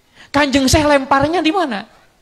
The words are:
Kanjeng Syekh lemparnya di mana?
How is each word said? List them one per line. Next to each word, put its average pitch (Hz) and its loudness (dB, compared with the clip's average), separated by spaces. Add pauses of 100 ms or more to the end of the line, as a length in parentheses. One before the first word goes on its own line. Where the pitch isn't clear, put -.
(340)
Kanjeng 277 0
Syekh 294 2
lemparnya 285 0
di 311 2
mana? 311 -4 (360)